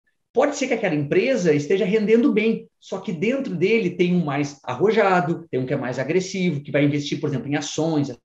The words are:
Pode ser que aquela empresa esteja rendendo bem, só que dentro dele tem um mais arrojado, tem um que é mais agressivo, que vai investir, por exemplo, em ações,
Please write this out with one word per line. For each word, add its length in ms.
Pode 240
ser 120
que 60
aquela 200
empresa 580
esteja 320
rendendo 480
bem, 360
só 200
que 140
dentro 440
dele 340
tem 240
um 100
mais 380
arrojado, 880
tem 80
um 80
que 80
é 20
mais 220
agressivo, 640
que 80
vai 140
investir, 360
por 80
exemplo, 200
em 80
ações, 520